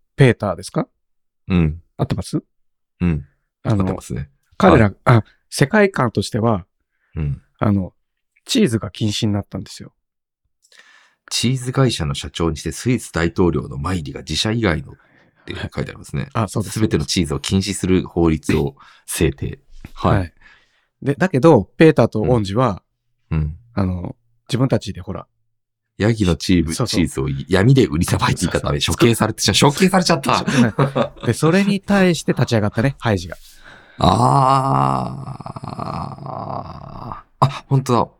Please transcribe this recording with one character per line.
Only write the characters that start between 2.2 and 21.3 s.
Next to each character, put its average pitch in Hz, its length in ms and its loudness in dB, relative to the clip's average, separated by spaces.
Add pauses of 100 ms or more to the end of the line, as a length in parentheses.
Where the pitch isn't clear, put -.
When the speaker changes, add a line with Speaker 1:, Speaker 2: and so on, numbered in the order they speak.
Speaker 1:
す？ - 220 -6 (580)
Speaker 2:
う 90 40 0
ん。 78 200 -2 (380)
Speaker 1:
あ 117 100 -2
の、 98 80 2
Speaker 2:
合 95 40 -2
っ - 20 -2
て 95 60 -2
ま 92 80 -10
す - 120 -12
ね。 - 160 -8 (280)
Speaker 1:
彼 175 200 6
ら、 113 80 6
Speaker 2:
は 98 60 2
い。 - 40 -12 (100)
Speaker 1:
あ、 117 180 4 (260)
世 - 160 0
界 202 260 4
観 123 200 0
と 113 100 0
し - 80 -8
て - 80 -6
は、 107 300 0 (480)
Speaker 2:
う 80 60 -4
ん。 71 200 -4 (160)
Speaker 1:
あ - 140 2
の、 98 240 -2 (500)
チ 226 200 2
ー - 20 4
ズ 113 100 0
が 101 140 -8
禁 110 180 -4
止 101 160 -2
に 104 80 0
な 104 60 -2
っ - 80 -8
た - 100 -12
ん 95 60 -10
で - 80 -18
す - 100 -18
よ。 - 100 -20 (1400)
Speaker 2:
チ - 180 -2
ー 131 80 -2
ズ 127 160 -8
会 135 180 2
社 82 140 -4
の 71 80 -4
社 - 160 -10
長 82 220 -2
に 76 60 -6
し - 60 -12
て 82 80 -6
ス 117 200 -4
イ 117 80 0
ス - 120 -14
大 85 200 -2
統 90 200 2
領 71 160 -4
の - 120 -10
参 90 240 -6
り 67 100 -12
が - 80 -14
自 - 140 -8
社 - 160 -2
以 117 100 -2
外 82 220 0
の - 100 -18
っ - 20 -20 (500)
て 95 100 -12
書 - 100 -12
い - 40 -10
て - 100 -8
あ - 20 -4 (120)
り - 40 -20
ま - 80 -20
す - 100 -12
ね。 67 60 -4
Speaker 1:
は 53 60 -8
い。 - 40 -20 (120)
あ、 98 40 -2
そ - 120 -6
う 104 40 -2
で 92 60 -12
す。 - 40 -12
Speaker 2:
す 110 60 -4
べ 107 80 2
て 92 120 -2
の 73 60 -4
チ - 180 -2
ー - 20 -2
ズ 73 80 -6
を 71 60 -4
禁 95 220 0
止 95 120 -6
す 92 140 -4
る 90 160 2
法 85 260 0
律 78 260 0
を 71 200 -2 (320)
制 - 240 0
定。 - 280 -10 (180)
Speaker 1:
<clears throat> - 160 -18
Speaker 2:
は - 220 0
い。 101 40 2
Speaker 1:
は 87 60 -4
い。 - 80 -14 (680)
で、 135 140 -2
だ 185 140 0
け 139 100 0